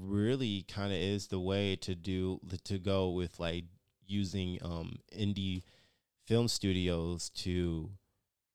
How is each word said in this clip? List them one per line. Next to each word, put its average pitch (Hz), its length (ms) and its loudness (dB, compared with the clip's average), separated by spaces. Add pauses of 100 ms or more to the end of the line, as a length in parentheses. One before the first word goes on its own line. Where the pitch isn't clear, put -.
really 101 640 0
kinda 101 300 -2
is 98 320 0
the 95 100 -2
way 95 380 2
to 92 180 -4
do, 92 460 -2 (240)
to 98 140 -2
go 95 320 2
with, 90 280 -2
like, 85 260 -2 (420)
using, 95 540 0
um, 85 380 -6 (180)
indie 95 460 0 (640)
film 117 220 6
studios 87 800 2
to 87 600 0 (640)